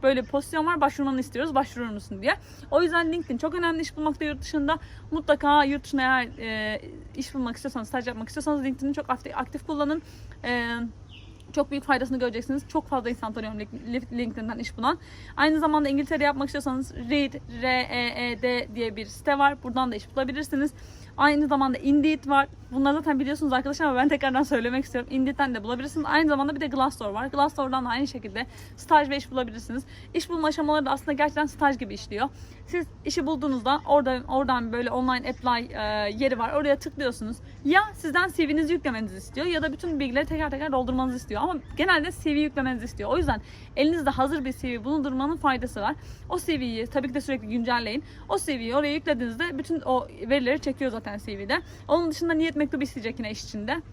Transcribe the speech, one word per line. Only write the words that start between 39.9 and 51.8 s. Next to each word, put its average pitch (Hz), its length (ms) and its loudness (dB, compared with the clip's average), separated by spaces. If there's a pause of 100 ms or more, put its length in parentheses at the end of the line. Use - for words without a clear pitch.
bilgileri 269 260 0
teker 311 240 -2
teker 277 220 -4
doldurmanızı 254 440 2
istiyor. 214 260 -4
Ama 349 120 0 (220)
genelde 339 360 4
C 302 220 0
V 294 60 4
yüklemenizi 262 440 0
istiyor. 208 260 -6
O 262 60 4
yüzden 240 240 2 (360)
elinizde 302 340 4
hazır 269 340 2
bir 262 80 -2
C 254 160 -6
V 233 160 -4
bulundurmanın 285 520 0
faydası 254 440 0
var. 226 140 0 (340)
O 359 100 -2
C 311 220 0
V'yi 233 260 -4
tabii 277 220 -2
ki 247 60 -6
de 285 60 0
sürekli 254 280 -4
güncelleyin. 233 560 -2 (240)
O 330 100 0
C 285 200 -2
V'yi 233 180 -2
oraya 294 180 2
yüklediğinizde 269 640 -2
bütün 320 220 -2
o - 280 0 (200)
verileri 277 320 2
çekiyor 269 300 -2
zaten 214 360 -8
C 202 120 -8
V'de. 208 240 -2 (260)